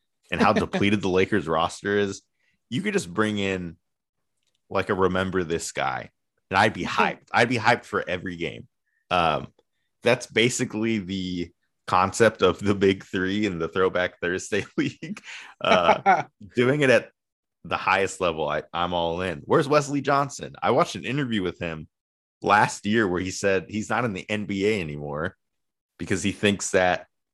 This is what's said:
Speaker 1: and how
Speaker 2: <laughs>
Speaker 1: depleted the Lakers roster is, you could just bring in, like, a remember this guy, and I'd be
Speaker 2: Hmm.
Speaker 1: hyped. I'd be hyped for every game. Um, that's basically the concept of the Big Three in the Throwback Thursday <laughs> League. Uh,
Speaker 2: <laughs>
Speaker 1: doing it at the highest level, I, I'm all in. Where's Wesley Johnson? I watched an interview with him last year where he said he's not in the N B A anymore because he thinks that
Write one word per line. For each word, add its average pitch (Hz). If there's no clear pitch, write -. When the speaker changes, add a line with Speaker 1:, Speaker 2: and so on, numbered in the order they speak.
Speaker 1:
and 85
how 107
Speaker 2:
<laughs> 104
Speaker 1:
depleted 101
the 98
Lakers 92
roster 87
is, 98
you 131
could 208
just 117
bring 107
in, 92
like, 98
a 107
remember 92
this 80
guy, 65
and 95
I'd 107
be 92
Speaker 2:
Hmm. 85
Speaker 1:
hyped. -
I'd 117
be 123
hyped 117
for -
every 90
game. 71
Um, 80
that's 117
basically 113
the 90
concept 98
of 90
the 101
Big 98
Three 101
in 90
the 82
Throwback 90
Thursday 92
<laughs> -
League. 156
Uh, 139
Speaker 2:
<laughs> 104
Speaker 1:
doing 127
it 135
at 110
the 85
highest 95
level, 80
I, 76
I'm 87
all 85
in. 85
Where's 135
Wesley 143
Johnson? 143
I 104
watched 151
an 76
interview 117
with 87
him 80
last 101
year 107
where 87
he 92
said 95
he's 107
not 117
in 110
the 90
N 104
B 98
A 107
anymore 73
because 87
he 95
thinks 101
that 90